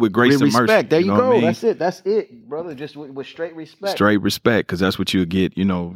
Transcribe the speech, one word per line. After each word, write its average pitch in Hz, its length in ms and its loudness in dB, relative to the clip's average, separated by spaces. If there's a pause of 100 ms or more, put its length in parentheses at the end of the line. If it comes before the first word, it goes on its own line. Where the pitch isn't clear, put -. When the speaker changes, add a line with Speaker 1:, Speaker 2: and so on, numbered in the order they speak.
Speaker 1:
with 107 100 2
grace 120 220 4
Speaker 2:
with 135 80 2
Speaker 1:
and 143 100 2
mercy, 120 120 2
Speaker 2:
respect. 170 260 2
There 156 100 4
Speaker 1:
you 180 60 2
Speaker 2:
you 196 80 0
Speaker 1:
know 202 60 2
what 247 40 4
I 254 60 0
Speaker 2:
go. 247 60 4
Speaker 1:
mean? 139 100 4
Speaker 2:
That's 170 180 -2
it. 226 160 0
That's 180 260 -4
it, 127 440 -4
brother. 156 260 -10
Just 143 220 -14
with, 147 140 -16
with 135 160 -12
straight 165 280 -10
respect. 170 380 -10
Speaker 1:
Straight 104 240 2
respect, 101 500 0
'cause 87 140 -6
that's 95 180 0
what 95 140 -4
you'll 95 120 2
get, 90 320 -2
you 92 60 -2
know, 90 320 -2